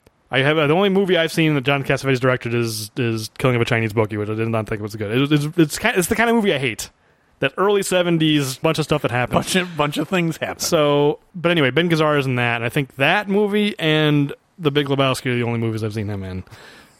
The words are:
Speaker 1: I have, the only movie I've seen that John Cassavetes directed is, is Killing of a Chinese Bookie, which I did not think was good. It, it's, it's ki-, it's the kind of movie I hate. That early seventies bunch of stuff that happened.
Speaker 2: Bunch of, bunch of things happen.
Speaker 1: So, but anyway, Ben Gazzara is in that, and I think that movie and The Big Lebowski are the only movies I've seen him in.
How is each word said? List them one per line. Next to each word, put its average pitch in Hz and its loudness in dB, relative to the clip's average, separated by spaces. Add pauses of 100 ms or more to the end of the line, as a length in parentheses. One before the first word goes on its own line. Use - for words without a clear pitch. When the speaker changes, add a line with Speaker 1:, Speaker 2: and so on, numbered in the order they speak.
(320)
Speaker 1:
I 127 2
have, 143 2
the 151 2
only 196 2
movie 185 2
I've 165 0
seen 160 2
that 143 0
John 139 0
Cassavetes 135 0
directed 123 0
is, 110 -2
is 113 -2
Killing 127 2
of 117 2
a 117 2
Chinese 113 0
Bookie, 110 0
which 104 -4
I 110 -4
did 113 -2
not 110 -2
think 107 -6
was 104 -10
good. 107 -4
It, 143 2
it's, 151 0
it's 160 2
ki-, 220 0
it's 180 0
the 226 0
kind 226 2
of 226 4
movie 202 2
I 147 -2
hate. 127 -6 (500)
That 139 0
early 196 2
seventies 160 2
bunch 160 0
of 151 0
stuff 151 -2
that 127 -2
happened. 120 -2
Speaker 2:
Bunch - 0
of, 180 -4
bunch 147 -2
of 165 -4
things 170 -2
happen. - -8
Speaker 1:
So, 147 2 (160)
but 170 0
anyway, 151 4
Ben 160 0
Gazzara 156 2
is 139 0
in 131 0
that, 120 0
and 117 -4
I 117 -2
think 143 -4
that 180 0
movie 208 0
and 151 2 (240)
The 156 0
Big 143 0
Lebowski 135 0
are 123 -2
the 120 -2
only 117 -2
movies 110 -2
I've 107 -6
seen 107 -4
him 101 -8
in. 92 -10 (560)